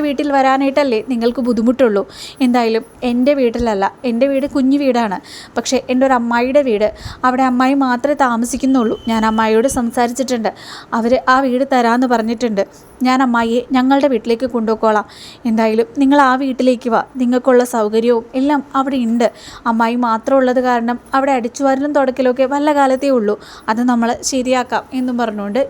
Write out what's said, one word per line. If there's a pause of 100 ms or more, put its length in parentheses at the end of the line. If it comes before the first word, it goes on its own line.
വീട്ടിൽ
വരാനായിട്ടല്ലേ (140)
നിങ്ങൾക്ക്
ബുദ്ധിമുട്ടുള്ളൂ. (440)
എന്തായാലും (260)
എൻ്റെ
വീട്ടിലല്ല, (240)
എൻ്റെ
വീട്
കുഞ്ഞു
വീടാണ്. (380)
പക്ഷേ (120)
എൻ്റെ
ഒരു
അമ്മായിയുടെ
വീട്, (400)
അവിടെ
അമ്മായി
മാത്രമേ
താമസിക്കുന്നുള്ളൂ. (120)
ഞാൻ
അമ്മായിയോട്
സംസാരിച്ചിട്ടുണ്ട്, (480)
അവർ (200)
ആ (100)
വീട്
തരാമെന്ന്
പറഞ്ഞിട്ടുണ്ട്. (440)
ഞാൻ
അമ്മായിയെ (140)
ഞങ്ങളുടെ
വീട്ടിലേക്ക്
കൊണ്ടുപോയിക്കോളാം. (440)
എന്തായാലും (140)
നിങ്ങൾ
ആ
വീട്ടിലേക്ക്
വാ, (200)
നിങ്ങൾക്കുള്ള (120)
സൗകര്യവും (140)
എല്ലാം (180)
അവിടെ
ഉണ്ട്. (440)
അമ്മായി (120)
മാത്രം
ഉള്ളത്
കാരണം (140)
അവിടെ
അടിച്ചുവാരലും
തുടക്കലൊക്കെ
വല്ല
കാലത്തേ
ഉള്ളൂ, (320)
അത് (100)
നമ്മൾ (200)
ശരിയാക്കാം" (160)
എന്നും
പറഞ്ഞുകൊണ്ട്